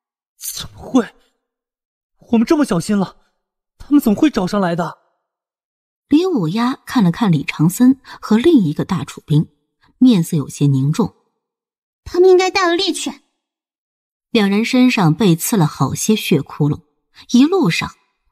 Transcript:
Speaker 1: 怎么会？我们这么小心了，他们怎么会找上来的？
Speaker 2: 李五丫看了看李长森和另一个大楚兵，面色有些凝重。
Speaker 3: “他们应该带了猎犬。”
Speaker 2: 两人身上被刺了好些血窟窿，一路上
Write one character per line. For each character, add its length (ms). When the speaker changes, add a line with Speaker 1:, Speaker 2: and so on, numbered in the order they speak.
Speaker 1:
怎 140
么 80
会？ 360
我 80
们 80
这 100
么 80
小 160
心 180
了， 200
他 140
们 100
怎 100
么 80
会 120
找 160
上 160
来 120
的？ 220
Speaker 2:
李 160
五 240
丫 380
看 180
了 80
看 180
李 140
长 240
森 340
和 360
另 220
一 120
个 140
大 180
楚 220
兵， 240
面 260
色 140
有 100
些 160
凝 260
重。 240
Speaker 3:
“他 160
们 120
应 80
该 120
带 160
了 80
猎 200
犬。” 300
Speaker 2:
两 180
人 160
身 260
上 240
被 220
刺 220
了 80
好 280
些 220
血 240
窟 300
窿， 120
一 120
路 240
上 260